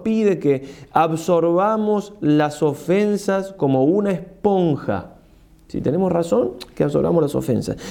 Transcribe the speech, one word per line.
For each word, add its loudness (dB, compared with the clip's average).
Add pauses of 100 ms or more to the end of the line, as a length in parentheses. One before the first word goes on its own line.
pide 0
que 0 (280)
absorbamos 0
las 2
ofensas 0
como 2
una 2
esponja". -2 (500)
Si -8
tenemos 0
razón, 0 (200)
que 0
absorbamos 2
las -2
ofensas. -2 (140)